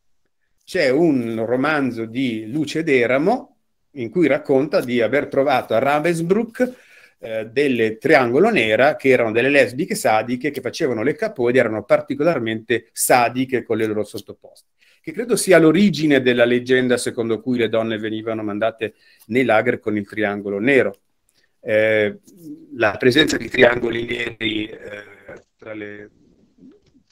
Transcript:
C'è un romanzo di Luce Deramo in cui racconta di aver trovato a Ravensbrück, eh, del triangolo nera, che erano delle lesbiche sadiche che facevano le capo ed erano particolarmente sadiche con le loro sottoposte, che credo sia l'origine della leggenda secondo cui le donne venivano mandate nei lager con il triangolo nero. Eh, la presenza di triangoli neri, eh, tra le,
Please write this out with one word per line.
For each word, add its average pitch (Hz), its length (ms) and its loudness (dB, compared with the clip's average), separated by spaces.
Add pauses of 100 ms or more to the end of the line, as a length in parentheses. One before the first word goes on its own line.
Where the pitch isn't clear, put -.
(680)
C'è 160 200 2
un 123 580 2
romanzo 127 580 -2
di 113 460 -4
Luce 151 320 -4
Deramo 139 760 0 (360)
in 117 180 -8
cui 175 160 2
racconta 143 540 0
di 123 200 -2
aver 123 260 0
trovato 135 460 0
a 110 60 2
Ravensbrück, 170 920 0 (440)
eh, 110 300 -8
del 120 500 0
triangolo 135 540 4
nera, 123 440 2
che - 140 0
erano 120 220 2
delle 117 180 0
lesbiche 139 460 0
sadiche 123 560 -2
che - 100 -10
facevano 120 400 -4
le 143 140 -2
capo 151 340 -4
ed 123 60 2
erano 110 280 2
particolarmente 127 1080 -2
sadiche 123 720 0
con 110 140 -4
le 110 100 -2
loro 107 160 -4
sottoposte, - 640 -18 (340)
che 160 100 -12
credo 220 240 -4
sia 175 220 4
l'origine 156 640 4
della 120 240 4
leggenda 123 520 2
secondo 113 440 -4
cui 127 160 -2
le 113 120 0
donne 113 280 -2
venivano 110 460 -8
mandate 107 500 -4 (340)
nei 123 180 0
lager 113 340 2
con 107 180 -4
il 101 100 -6
triangolo 101 520 -4
nero. 113 400 2 (640)
Eh, 107 580 0 (560)
la - 220 0
presenza 135 400 2
di 117 120 -10
triangoli 120 560 2
neri, 110 600 -6
eh, 110 120 -14 (800)
tra 110 160 -16
le, 104 360 -16 (1040)